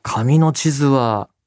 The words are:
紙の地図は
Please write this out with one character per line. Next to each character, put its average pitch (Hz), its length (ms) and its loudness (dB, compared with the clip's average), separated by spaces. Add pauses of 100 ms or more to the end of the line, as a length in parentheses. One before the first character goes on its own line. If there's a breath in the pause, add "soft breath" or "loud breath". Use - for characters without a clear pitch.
紙 131 380 0
の 160 120 2
地 156 200 -2
図 143 140 -2
は 117 420 0 (180)